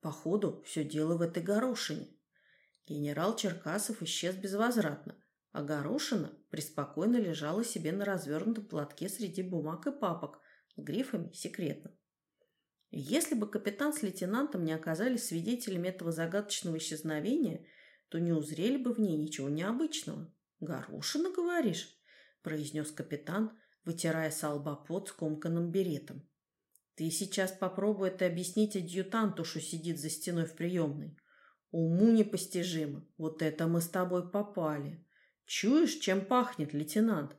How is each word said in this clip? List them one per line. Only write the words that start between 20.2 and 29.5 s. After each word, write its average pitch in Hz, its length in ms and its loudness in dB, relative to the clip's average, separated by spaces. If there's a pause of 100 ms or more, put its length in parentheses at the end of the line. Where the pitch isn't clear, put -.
"Горошина, 170 680 -2
говоришь?" 339 680 0 (460)
произнёс 151 480 -4
капитан, 165 680 -4 (280)
вытирая 160 460 0
со 156 200 -4
лба 147 260 -4
пот - 320 -6
скомканным 165 640 -2
беретом. 165 580 -2 (680)
"Ты 160 160 0
сейчас 185 420 0
попробуй 196 560 0
это 185 180 2
объяснить 180 500 2
адъютанту, 185 680 0
что 160 160 -4